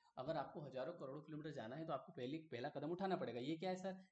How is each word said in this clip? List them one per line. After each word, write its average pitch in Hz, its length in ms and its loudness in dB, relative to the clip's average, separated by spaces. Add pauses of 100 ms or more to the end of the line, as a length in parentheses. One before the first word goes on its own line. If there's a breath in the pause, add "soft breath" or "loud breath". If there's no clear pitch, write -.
(180 soft breath)
अगर 147 180 2
आपको 143 240 0
हजारों 135 320 -2
करोड़ों 151 300 -4
किलोमीटर 151 280 -4
जाना 127 260 -2
है 160 100 -2
तो 160 60 0
आपको 135 200 -2
पहले, 135 260 0
पहला 135 300 -2
कदम 147 220 0
उठाना 185 260 4
पड़ेगा। 120 240 2
ये 151 160 2
क्या 185 140 2
है 185 60 4
सर? 190 360 -2